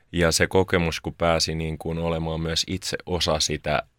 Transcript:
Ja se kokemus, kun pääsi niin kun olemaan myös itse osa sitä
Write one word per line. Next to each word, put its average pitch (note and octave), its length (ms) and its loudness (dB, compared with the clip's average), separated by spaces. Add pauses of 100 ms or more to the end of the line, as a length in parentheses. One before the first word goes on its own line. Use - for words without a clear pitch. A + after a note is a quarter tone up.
(120)
Ja E2+ 200 4
se E2+ 160 2
kokemus, F2+ 540 2
kun D#2+ 140 -8
pääsi E2 400 2
niin D#2+ 220 -4
kun E2 220 -6
olemaan E2 420 -2
myös E2 260 -2
itse - 380 -6
osa E2 340 0
sitä D2 440 -2 (160)